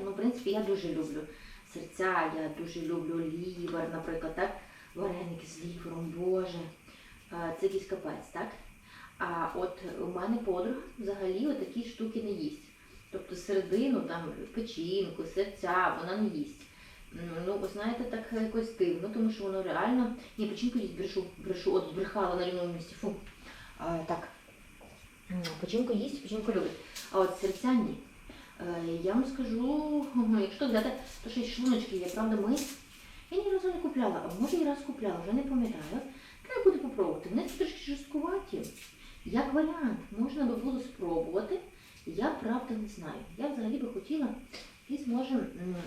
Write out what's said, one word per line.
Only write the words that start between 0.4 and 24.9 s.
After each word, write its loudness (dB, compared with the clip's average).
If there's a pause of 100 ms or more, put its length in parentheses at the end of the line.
я 2
дуже 0
люблю -2 (520)
серця, 0
я -2 (140)
дуже -6
люблю 0
лівер, -2
наприклад, -4
так? 0 (380)
Вареники -4
з -12
лівером, -6
боже. 2 (720)
Е, -4
це 2
якийсь 2
капець, -6
так? -4 (680)
А -2
от -2 (220)
у -2
мене 2
подруга 2 (240)
взагалі 0
отакі -2
штуки -4
не -2
їсть. -4 (500)
Тобто -8
середину, 4
там, -2 (320)
печінку, -2 (120)
серця, 2
вона -2
не 4
їсть. -4 (520)
М, -8 (160)
ну, 2
ви -2
знаєте, -2
так -2
якось 0
дивно, 4
тому 6
що -4
воно 0
реально... 4 (220)
Ні, 2
печінку 2
їсть, -2
брешу, 0 (120)
брешу, 2
от 4
збрехала 2
на 2
рівному 0
місці, -8
фу. 0 (640)
А, 0
так. -2 (1040)